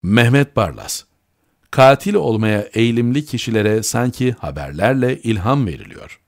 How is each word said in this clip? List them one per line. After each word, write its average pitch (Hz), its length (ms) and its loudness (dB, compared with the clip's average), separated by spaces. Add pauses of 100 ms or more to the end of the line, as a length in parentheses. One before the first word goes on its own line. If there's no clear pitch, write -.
Mehmet 117 520 2
Barlas, 73 480 -4 (680)
katil 139 420 4
olmaya 110 480 0
eğilimli 120 640 0
kişilere 110 580 0
sanki 123 480 -2
haberlerle 92 920 -2
ilham 113 460 -2
veriliyor. - 600 -14